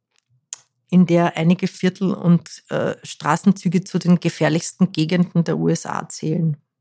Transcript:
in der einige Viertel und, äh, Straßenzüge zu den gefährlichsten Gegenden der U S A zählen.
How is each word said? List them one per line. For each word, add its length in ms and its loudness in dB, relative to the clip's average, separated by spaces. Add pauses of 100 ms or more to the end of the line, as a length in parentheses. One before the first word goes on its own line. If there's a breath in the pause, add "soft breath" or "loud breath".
(920)
in 160 6
der 320 2
einige 300 2
Viertel 440 -4
und, 560 0
äh, 340 -4
Straßenzüge 800 0
zu 160 -6
den 220 2
gefährlichsten 720 0
Gegenden 500 0
der 160 -2
U 120 0
S 160 -4
A 200 -8
zählen. 520 -4 (220)